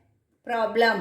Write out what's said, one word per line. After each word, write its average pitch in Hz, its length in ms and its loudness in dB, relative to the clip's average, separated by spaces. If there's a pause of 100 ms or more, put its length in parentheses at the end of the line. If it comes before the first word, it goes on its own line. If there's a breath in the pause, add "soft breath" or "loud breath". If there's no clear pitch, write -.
(500)
problem. 226 520 0